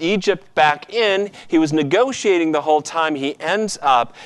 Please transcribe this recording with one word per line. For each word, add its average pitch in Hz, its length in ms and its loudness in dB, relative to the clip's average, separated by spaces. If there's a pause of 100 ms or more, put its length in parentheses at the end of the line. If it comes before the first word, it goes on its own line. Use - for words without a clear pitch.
Egypt 185 540 -2
back 151 380 0
in. 202 380 0 (180)
He 170 100 2
was 156 140 2
negotiating 170 800 0
the 147 100 -2
whole 151 200 2
time. 156 320 -4
He 139 260 -6
ends 196 420 -4
up 127 320 2 (120)